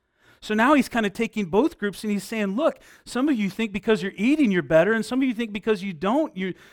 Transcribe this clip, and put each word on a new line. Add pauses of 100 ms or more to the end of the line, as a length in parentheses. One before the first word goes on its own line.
(400)
So
now
he's
kind
of
taking
both
groups
and
he's
saying,
"Look, (260)
some
of
you
think
because
you're
eating
you're
better,
and
some
of
you
think
because
you
don't
you, (180)